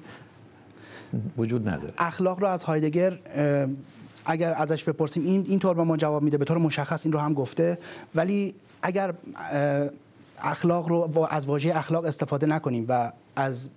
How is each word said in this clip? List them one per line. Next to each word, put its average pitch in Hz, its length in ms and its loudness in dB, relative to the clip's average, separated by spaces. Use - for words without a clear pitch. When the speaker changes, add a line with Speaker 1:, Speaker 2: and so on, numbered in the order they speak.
Speaker 1:
وجود 113 320 0
نداره. 73 300 -6
Speaker 2:
اخلاق 180 420 0
رو 202 60 2
از 185 180 -2
هایدگر، 160 540 0
اه، 143 320 2
اگر 165 260 0
ازش 156 320 0
بپرسیم، 156 400 -2
این، 190 240 2
اینطور 190 260 2
به 165 100 2
ما 165 120 2
جواب 151 260 0
می‌ده، 147 160 4
به 143 60 0
طور 165 140 2
مشخص 156 480 0
این 160 60 2
رو 151 60 2
هم 147 160 0
گفته. 165 440 0
ولی 190 400 0
اگر، 185 320 -2
اه، 143 520 0
اخلاق 165 460 2
رو 170 180 2
وا-، 160 240 2
از 151 160 -2
واژهٔ 147 300 0
اخلاق 165 280 0
استفاده 147 420 0
نکنیم 143 420 0
و 120 240 2
از 135 400 -2